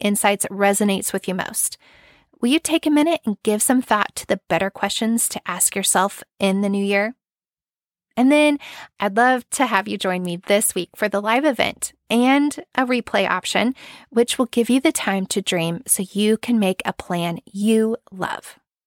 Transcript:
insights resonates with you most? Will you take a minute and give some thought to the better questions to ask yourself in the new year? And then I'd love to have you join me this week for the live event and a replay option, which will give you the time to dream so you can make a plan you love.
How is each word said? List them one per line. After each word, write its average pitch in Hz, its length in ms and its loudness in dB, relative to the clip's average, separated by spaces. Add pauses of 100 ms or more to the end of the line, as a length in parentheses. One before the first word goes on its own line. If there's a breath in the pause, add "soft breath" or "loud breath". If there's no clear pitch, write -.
insights 202 460 0
resonates 196 640 0
with - 160 -6
you 185 60 -4
most? - 420 -6 (640 soft breath)
Will 240 80 0
you 294 100 4
take 320 280 -2
a 302 40 2
minute 302 340 2
and 208 180 -2
give 214 200 0
some 254 200 2
thought - 340 -2
to - 100 -10
the - 220 -2
better 180 220 0
questions 226 580 -2
to - 180 -10
ask - 300 -2
yourself 196 480 0 (160)
in 196 220 2
the 202 80 0
new 202 120 0
year? 202 320 0 (1000)
And 254 160 4
then 294 260 4 (400 loud breath)
I'd 202 200 -2
love 247 320 4
to 269 160 0
have 208 200 0
you 202 120 -6
join 180 240 -2
me 175 140 -6
this 202 380 0
week 180 220 -6
for 208 140 -2
the 202 100 -2
live 226 240 0
event - 480 -2 (160)
and 269 500 2 (160)
a 269 120 0
replay 226 420 0
option, 196 460 0 (340 loud breath)
which 240 300 0
will 262 80 2
give 233 240 0
you 262 100 4
the 311 120 2
time 196 340 -2
to - 160 -2
dream 170 440 -2
so - 240 -2
you 214 280 2
can 240 200 0
make 190 280 0
a 202 80 -4
plan 170 500 -6
you 220 540 0 (120)
love. - 480 -10 (280)